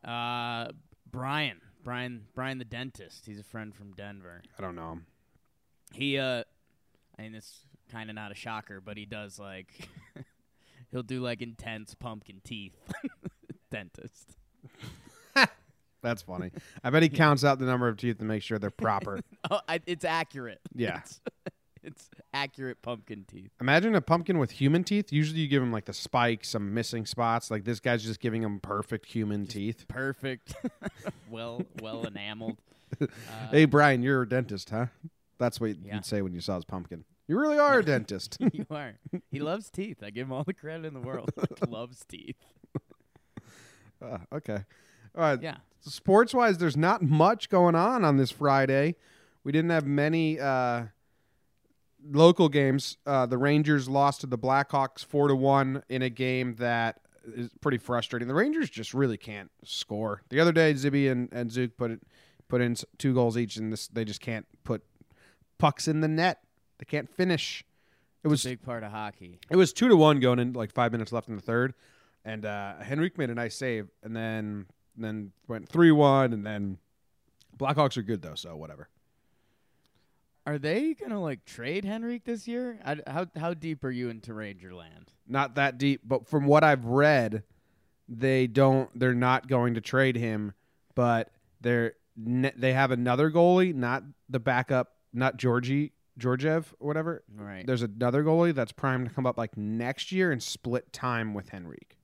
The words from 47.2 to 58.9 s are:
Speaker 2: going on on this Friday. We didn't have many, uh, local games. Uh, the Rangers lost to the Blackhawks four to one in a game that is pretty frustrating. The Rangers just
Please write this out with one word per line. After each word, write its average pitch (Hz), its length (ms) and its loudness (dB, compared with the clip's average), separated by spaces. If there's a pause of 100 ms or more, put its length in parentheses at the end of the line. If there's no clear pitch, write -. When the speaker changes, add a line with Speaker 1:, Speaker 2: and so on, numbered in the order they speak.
Speaker 2:
going 175 260 6
on 214 300 2
on 143 120 6
this 131 140 2
Friday. 135 640 2 (480)
We 143 80 -4
didn't 160 200 4
have 160 140 2
many, 156 540 2
uh, 127 460 0 (1200)
local 160 420 8
games. 139 560 2
Uh, 135 200 2
the 123 120 -2
Rangers 143 520 4
lost 139 320 2
to 147 60 -10
the 123 100 -4
Blackhawks 135 680 0
four 143 220 2
to 139 80 6
one 135 540 2
in 127 120 -2
a 131 80 -2
game 127 460 -2
that 117 460 -2 (240)
is 117 240 -10 (120)
pretty 143 160 0
frustrating. 120 500 -4
The 131 80 -4
Rangers 277 340 0
just - 240 -12